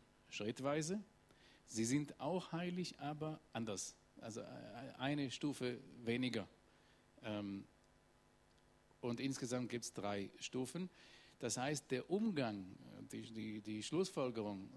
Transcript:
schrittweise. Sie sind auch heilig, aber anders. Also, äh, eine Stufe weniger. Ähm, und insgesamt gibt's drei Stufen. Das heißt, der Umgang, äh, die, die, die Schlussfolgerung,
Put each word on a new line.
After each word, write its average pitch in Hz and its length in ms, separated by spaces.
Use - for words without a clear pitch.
schrittweise. 147 720
Sie 110 200
sind 143 340
auch 170 320
heilig, 175 480
aber 151 400
anders. 107 420
Also, 113 200
äh, 101 40
eine 139 320
Stufe 127 480
weniger. 117 440
Ähm, 104 420
und 120 180
insgesamt 127 500
gibt's 117 240
drei 101 440
Stufen. 151 520
Das 117 180
heißt, 139 340
der 123 180
Umgang, 143 560
äh, - 120
die, 113 100
die, 110 280
die 107 220
Schlussfolgerung, 113 920